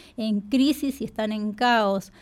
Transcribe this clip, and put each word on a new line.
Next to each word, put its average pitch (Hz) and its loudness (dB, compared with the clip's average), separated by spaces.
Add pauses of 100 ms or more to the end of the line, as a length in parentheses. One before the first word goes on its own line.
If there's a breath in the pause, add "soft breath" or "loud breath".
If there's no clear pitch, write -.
(160 loud breath)
en 214 -2
crisis 269 0
y - -6
están 214 -4
en 214 -4
caos. 214 2